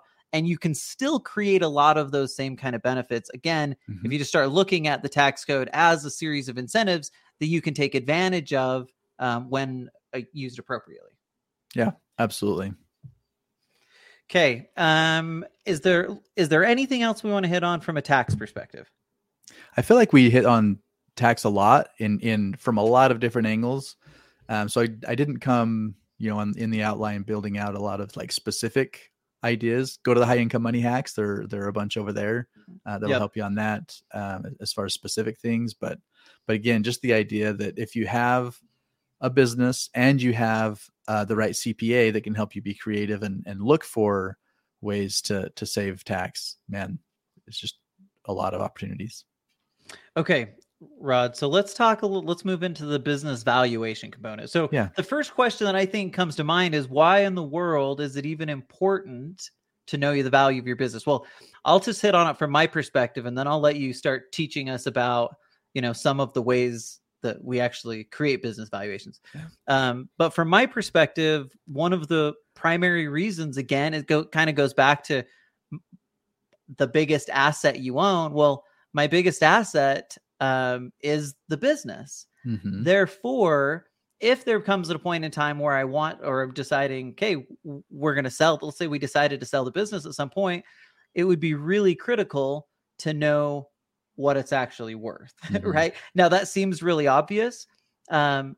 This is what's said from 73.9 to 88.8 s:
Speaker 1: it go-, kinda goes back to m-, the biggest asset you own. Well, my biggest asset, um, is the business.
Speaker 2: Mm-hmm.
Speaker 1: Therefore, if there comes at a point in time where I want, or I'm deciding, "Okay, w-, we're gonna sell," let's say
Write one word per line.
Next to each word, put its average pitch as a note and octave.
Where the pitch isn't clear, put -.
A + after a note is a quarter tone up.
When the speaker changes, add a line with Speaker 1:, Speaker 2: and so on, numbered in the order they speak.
Speaker 1:
it D3+
go-, D#3
kinda D#3
goes C#3
back C#3+
to C3+
m-, D3
the C#3
biggest D3
asset C#3+
you B2+
own. E3+
Well, D3
my D3
biggest F3
asset, D#3
um, B2+
is D3
the D#3
business. F3+
Speaker 2:
Mm-hmm. G2+
Speaker 1:
Therefore, F3
if B3
there A3
comes F#3
at E3
a D3
point E3+
in D3+
time D3
where C#3+
I C3+
want, D3+
or C3
I'm C3
deciding, C3+
"Okay, G#3
w-, C#3+
we're D3
gonna C3+
sell," D#3
let's D3+
say F3